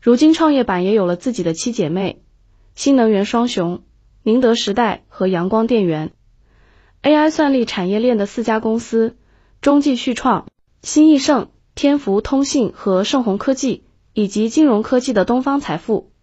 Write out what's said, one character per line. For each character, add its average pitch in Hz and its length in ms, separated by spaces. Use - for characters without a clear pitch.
如 240 140
今 311 200
创 311 180
业 262 100
板 180 220
也 202 80
有 202 140
了 175 80
自 208 160
己 233 100
的 165 140
七 240 160
姐 190 180
妹， 185 320
新 277 200
能 233 140
源 202 160
双 233 220
雄 180 340
宁 226 180
德 233 140
时 202 220
代 233 320
和 - 180
阳 185 240
光 220 160
电 226 180
源。 156 280
A 294 140
I 311 160
算 294 220
力 247 120
产 190 240
业 202 80
链 240 180
的 202 120
四 233 160
家 220 160
公 226 180
司， 226 400
中 285 200
继 277 140
续 240 180
创、 226 320
新 311 260
易 302 80
盛、 269 300
天 285 240
福 208 240
通 277 240
信 269 300
和 190 280
盛 254 200
虹 202 160
科 269 160
技， 262 300
以 208 140
及 214 200
金 311 200
融 214 160
科 254 160
技 254 120
的 202 140
东 247 160
方 277 180
财 165 180
富。 - 340